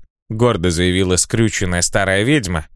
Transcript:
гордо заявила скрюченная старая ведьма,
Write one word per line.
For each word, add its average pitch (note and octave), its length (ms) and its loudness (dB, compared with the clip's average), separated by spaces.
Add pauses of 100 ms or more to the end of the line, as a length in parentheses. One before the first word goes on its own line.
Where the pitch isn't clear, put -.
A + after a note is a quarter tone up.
(280)
гордо A2 400 2
заявила F2+ 480 2
скрюченная F#2 640 0
старая F#2+ 420 0
ведьма, G#2 540 -2